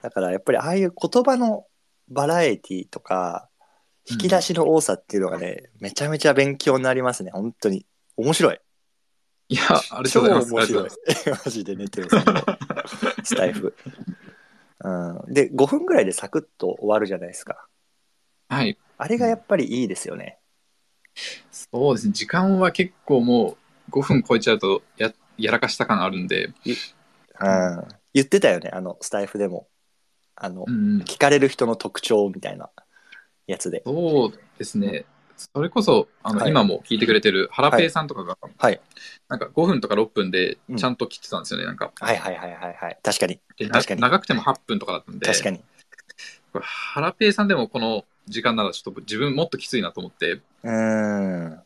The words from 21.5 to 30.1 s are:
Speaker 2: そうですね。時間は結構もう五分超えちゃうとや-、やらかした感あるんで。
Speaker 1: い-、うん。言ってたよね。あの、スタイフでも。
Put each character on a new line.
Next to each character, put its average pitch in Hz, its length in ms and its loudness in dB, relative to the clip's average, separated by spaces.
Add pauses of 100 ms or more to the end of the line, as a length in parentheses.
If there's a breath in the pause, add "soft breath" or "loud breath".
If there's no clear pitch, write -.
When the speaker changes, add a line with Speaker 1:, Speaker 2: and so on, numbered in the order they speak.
Speaker 2:
そ 135 400 0
う - 20 4
で 107 60 -4
す 113 80 -2
ね。 101 40 0
時 - 140 -6
間 190 320 2
は 180 140 4
結 180 200 0 (120)
構 139 160 4
も 120 320 4
う - 40 -14 (340)
五 139 120 0
分 135 220 4
超 123 100 2
え 110 60 4
ち 117 100 2
ゃ 113 40 8
う 107 40 -2
と 98 240 2 (140)
や-、 110 160 -2 (260)
や 107 140 0
ら 110 80 2
か 120 80 0
し - 80 -4
た 117 100 0
感 101 160 2
あ 92 80 0
る 95 80 -6
ん 90 80 -4
で。 90 260 -2 (120)
Speaker 1:
い-、 120 80 -4
う - 20 0
ん。 - 1120 -4 (260)
言 135 100 6
っ - 20 -6
て 196 140 4
た 156 100 6
よ 90 80 2
ね。 - 140 -10
あ 92 80 -6
の、 90 200 -10
ス - 100 -10
タ 104 120 -2
イ 98 40 -4
フ - 120 -8
で 101 80 0
も。 90 220 -8 (680)